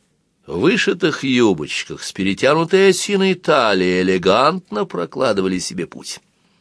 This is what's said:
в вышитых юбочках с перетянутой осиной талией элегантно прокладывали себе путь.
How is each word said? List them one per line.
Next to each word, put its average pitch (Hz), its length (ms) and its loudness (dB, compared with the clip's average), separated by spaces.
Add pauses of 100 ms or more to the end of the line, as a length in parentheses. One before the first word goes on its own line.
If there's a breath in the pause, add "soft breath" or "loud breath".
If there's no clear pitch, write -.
(460)
в 85 140 -6
вышитых 175 640 0
юбочках 101 760 0
с - 100 -12
перетянутой 156 760 2
осиной 190 420 0
талией 101 720 2
элегантно 120 840 0
прокладывали 101 760 -2
себе 85 280 -8
путь. - 340 -16 (400)